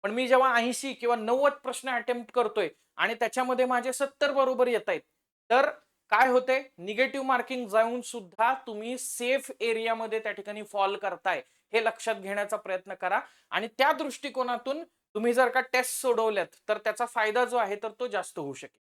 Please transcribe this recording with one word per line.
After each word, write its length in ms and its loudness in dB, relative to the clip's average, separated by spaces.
पण 80 0
मी 180 0
जेव्हा 260 6
ऐंशी 380 0
किंवा 240 0
नव्वद 360 2
प्रश्न 380 -8
अटेम्प्ट 420 -4
करतोय 360 0
आणि 180 0
त्याच्यामध्ये 500 0
माझे 280 0
सत्तर 400 -2
बरोबर 340 2
येत 220 0
आहेत, 120 -2
तर 200 4
काय 180 6
होतंय, 340 2
निगेटिव्ह 480 -2
मार्किंग 420 -2
जाऊन 320 2
सुद्धा 540 -2
तुम्ही 320 -8
सेफ 520 -4
एरियामध्ये 580 -2
त्या 140 -6
ठिकाणी 300 -10
फॉल 340 0
करताय, 460 -4
हे 120 2
लक्षात 300 -2
घेण्याचा 420 -4
प्रयत्न 380 -8
करा. 260 0
आणि 180 -2
त्या 140 6
दृष्टिकोनातून 920 -4
तुम्ही 480 -4
जर 160 6
का 120 2
टेस्ट 420 -2
सोडवल्यात 440 2
तर 100 0
त्याचा 280 -2
फायदा 380 2
जो 120 -2
आहे 200 0
तर 120 -8
तो 60 -4
जास्त 320 -6
होऊ 140 -6
शकेल. 280 -16